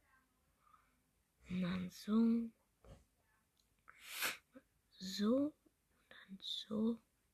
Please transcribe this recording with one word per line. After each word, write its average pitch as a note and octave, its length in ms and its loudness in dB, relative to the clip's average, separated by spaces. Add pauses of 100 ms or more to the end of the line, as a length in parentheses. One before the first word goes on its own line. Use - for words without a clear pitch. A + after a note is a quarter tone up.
(1500)
Und F3+ 120 0
dann F3+ 280 -2
so. A3+ 600 4 (2500)
So. G#3 560 2
Und - 640 -14
dann - 320 -18
so. A3+ 600 -2 (320)